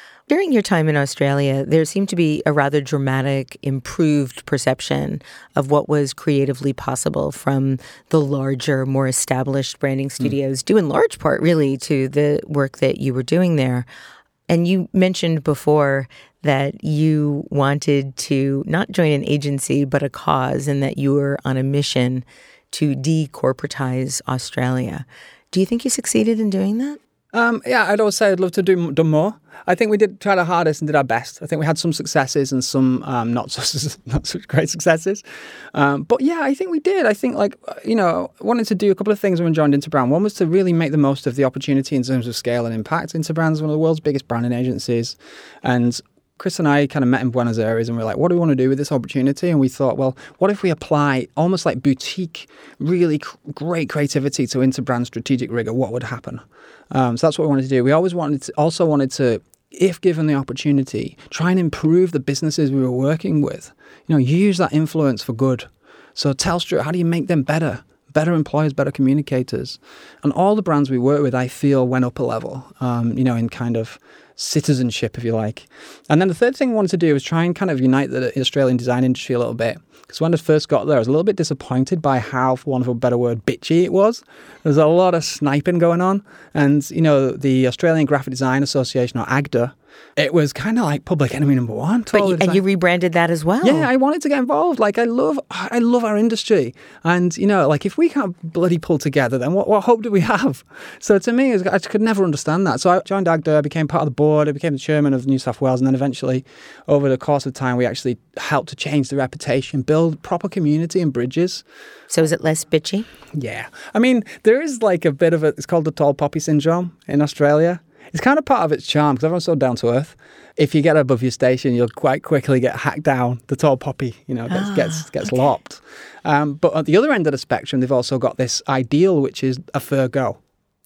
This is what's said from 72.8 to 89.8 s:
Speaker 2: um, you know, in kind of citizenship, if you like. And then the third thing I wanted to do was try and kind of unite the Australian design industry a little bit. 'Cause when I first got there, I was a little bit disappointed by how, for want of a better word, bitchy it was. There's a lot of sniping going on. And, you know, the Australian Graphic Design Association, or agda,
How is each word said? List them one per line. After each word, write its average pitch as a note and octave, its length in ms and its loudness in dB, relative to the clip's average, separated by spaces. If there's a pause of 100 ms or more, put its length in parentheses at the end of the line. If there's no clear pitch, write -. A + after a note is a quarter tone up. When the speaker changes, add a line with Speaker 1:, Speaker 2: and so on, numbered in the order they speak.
Speaker 2:
um, A#2+ 360 -2
you C3 80 0
know, B2 120 0
in A#2 120 -2
kind A#2+ 280 -4
of A2+ 220 -6 (380)
citizenship, B2+ 800 -2
if A#2+ 80 -10
you A2+ 100 -2
like. G#2+ 320 -4 (440)
And D#3 100 4
then F#3+ 80 2
the E3+ 60 -2
third A#3+ 220 0
thing C4 160 0
I - 20 -2
wanted G3+ 180 0
to F#3+ 40 0
do E3 180 2
was C3+ 80 0
try E3 220 0
and F3 100 0
kind F#3 160 -2
of C3+ 100 -2
unite C3 300 2
the B2+ 280 -4
Australian B2+ 380 2
design B2 280 0
industry B2+ 300 -2
a B2 40 0
little A#2 160 -2
bit. A2+ 240 -4 (300)
'Cause - 120 -14
when E3 140 2
I - 20 2
first D#3 320 2
got C#3+ 180 2
there, D3 100 2
I - 20 4
was A2+ 100 0
a - 20 -2
little D#3 140 2
bit G3 120 0
disappointed D3 640 -2
by C3+ 160 2
how, B2+ 380 0
for C#3+ 140 -8
want B2+ 120 0
of B2 60 -2
a B2 60 -2
better A#2+ 220 0
word, A#2+ 300 -2
bitchy E3 380 0
it - 80 -2
was. G3+ 300 2 (400)
There's D3 140 2
a D#3 100 6
lot F3 280 4
of E3 100 -2
sniping D3 540 -2
going E3+ 240 2
on. G3 200 0 (320)
And, C#3+ 360 2
you E3 100 -2
know, C#3 300 4
the C3 360 2
Australian D#3+ 400 2
Graphic C3+ 260 0
Design C3 300 0
Association, B2+ 580 -2
or - 80 -4
agda, C3 460 0 (420)